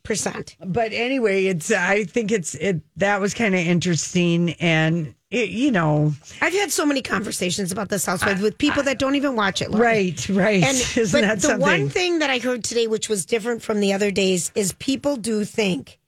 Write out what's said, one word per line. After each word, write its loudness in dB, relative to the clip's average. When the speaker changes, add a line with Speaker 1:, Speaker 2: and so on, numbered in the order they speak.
Speaker 1:
percent. -6
Speaker 2:
but 0
anyway, 2
it's, 0
I 2
think -2
it's, -2
it, -2
that 2
was -2
kinda 0
interesting. 2
And, 0
it, 0
you 0
know. 2
Speaker 1:
I've 0
had 0
so 0
many 0
conversations -4
about -4
This -2
Housewives -2
with 0
people 0
that -2
don't 0
even 0
watch 0
it, -6
Lori. 4
Speaker 2:
Right, 0
right. 4
Speaker 1:
And, 2
Speaker 2:
<laughs> -2
Isn't 2
Speaker 1:
but 4
Speaker 2:
that 0
Speaker 1:
the 2
one 2
Speaker 2:
something? 2
Speaker 1:
thing 0
that 0
I 0
heard -4
today, 0
which -2
was -2
different -2
from -2
the 2
other 0
days, 0
is -2
people -2
do -2
think -4